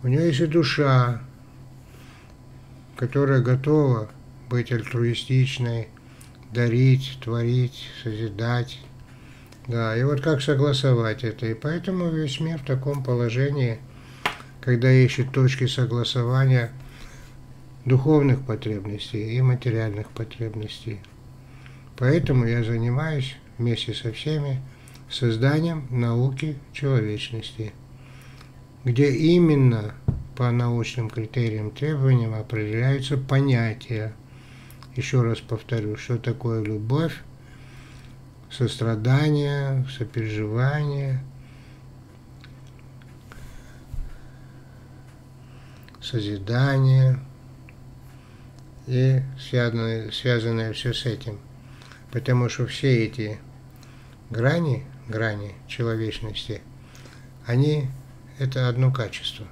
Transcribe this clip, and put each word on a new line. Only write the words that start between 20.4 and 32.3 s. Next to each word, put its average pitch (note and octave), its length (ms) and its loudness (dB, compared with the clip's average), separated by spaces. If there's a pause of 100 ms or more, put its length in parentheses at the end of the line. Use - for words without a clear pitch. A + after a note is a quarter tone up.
Поэтому C3 480 4
я A#2 180 0
занимаюсь B2+ 720 -2 (220)
вместе A#2 360 -2
со A2+ 180 -6
всеми C#3+ 500 -4 (480)
созданием C#3 800 0
науки B2+ 680 0 (160)
человечности, A2 1000 -2 (1080)
где C3 280 4
именно C#3+ 840 4 (420)
по B2 160 0
научным A#2+ 580 0
критериям, A2 640 -2
требованиям C3+ 600 2